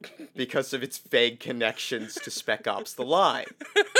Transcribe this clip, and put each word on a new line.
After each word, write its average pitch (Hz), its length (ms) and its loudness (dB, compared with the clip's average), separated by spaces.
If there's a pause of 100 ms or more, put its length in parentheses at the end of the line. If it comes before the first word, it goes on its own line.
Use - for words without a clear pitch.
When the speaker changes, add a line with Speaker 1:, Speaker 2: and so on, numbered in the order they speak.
(140)
Speaker 1:
<laughs> - 220 -18
because 131 380 -2
of 127 80 -2
its 131 160 -8
vague 120 420 2
connections 113 760 -4
to - 160 -10
Spec - 360 -4
Ops: 101 260 -4
The 127 100 -6
Line? 139 420 4 (300)
Speaker 2:
<laughs> 415 80 8 (160)